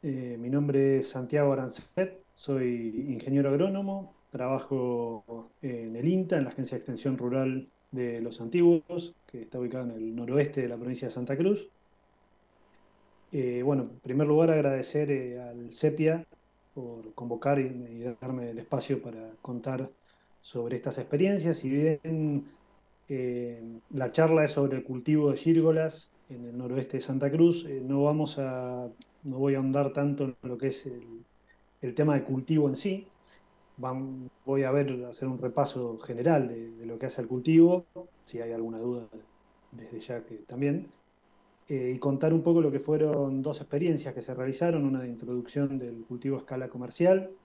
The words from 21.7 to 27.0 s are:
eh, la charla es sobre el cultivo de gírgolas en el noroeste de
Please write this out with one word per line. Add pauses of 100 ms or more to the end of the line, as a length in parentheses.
eh, (280)
la
charla
es
sobre
el
cultivo
de
gírgolas (200)
en
el
noroeste
de